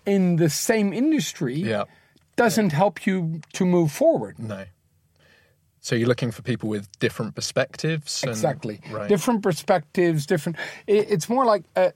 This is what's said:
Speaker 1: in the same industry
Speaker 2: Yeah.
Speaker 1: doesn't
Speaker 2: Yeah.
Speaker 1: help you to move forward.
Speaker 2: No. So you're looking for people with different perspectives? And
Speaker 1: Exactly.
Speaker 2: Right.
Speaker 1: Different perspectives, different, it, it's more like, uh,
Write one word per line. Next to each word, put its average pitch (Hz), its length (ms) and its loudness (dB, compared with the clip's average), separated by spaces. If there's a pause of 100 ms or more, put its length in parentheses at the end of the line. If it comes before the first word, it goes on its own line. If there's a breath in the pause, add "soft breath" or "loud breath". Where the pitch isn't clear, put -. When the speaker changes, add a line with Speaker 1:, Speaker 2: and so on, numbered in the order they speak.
Speaker 1:
in 185 320 2
the 165 120 4
same 208 440 0
industry 220 640 -2
Speaker 2:
Yeah. 110 280 -2 (540 soft breath)
Speaker 1:
doesn't 220 340 4
Speaker 2:
Yeah. 143 60 -2
Speaker 1:
help 202 280 0
you 170 360 -2 (120)
to 190 120 0
move 175 260 4
forward. 254 480 0
Speaker 2:
No. 107 240 -10 (1160 soft breath)
So - 140 -4
you're 117 140 2
looking 120 220 0
for - 100 -16
people 113 260 -6
with 104 220 -6 (100)
different 113 360 -2
perspectives? - 840 -4
And 123 100 -4
Speaker 1:
Exactly. 110 500 -4 (100)
Speaker 2:
Right. 107 160 -6
Speaker 1:
Different 208 340 2
perspectives, 175 840 0
different, 170 320 -2 (300 loud breath)
it, 208 220 2
it's 202 200 -2
more 247 160 2
like, 208 180 2 (140)
uh, 185 180 4